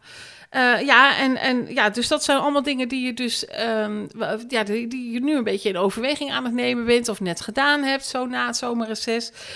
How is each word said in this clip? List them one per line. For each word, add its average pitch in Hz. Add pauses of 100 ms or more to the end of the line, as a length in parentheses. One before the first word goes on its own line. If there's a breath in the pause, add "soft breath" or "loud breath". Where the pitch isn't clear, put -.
(500 loud breath)
Eh, 247
ja, 269
en, 262
en 247
ja, 220
dus 233
dat 302
zijn 277
allemaal 285
dingen 262
die 254
je 254
dus, 240
ehm, 214 (100)
wa-, 220 (100)
ja, 240
die, 220
die 247
je 233
nu 302
een 247
beetje 208
in 185
overweging 254
aan 262
het 240
nemen 247
bent 240
of 202
net 180
gedaan 285
hebt, 269
zo 254
na 247
het 240
zomerreces. 233 (240 loud breath)